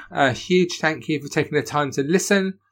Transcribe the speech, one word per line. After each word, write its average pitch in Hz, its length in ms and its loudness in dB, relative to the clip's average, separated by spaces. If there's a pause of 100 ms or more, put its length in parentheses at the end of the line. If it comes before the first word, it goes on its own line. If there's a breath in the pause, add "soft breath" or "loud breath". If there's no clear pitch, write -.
(120)
A 135 220 2
huge 180 460 0
thank 156 280 -4
you 147 140 -2
for 143 80 -12
taking 151 260 -2
the 143 80 2
time 147 280 -2
to 139 120 -2
listen 190 560 2 (120)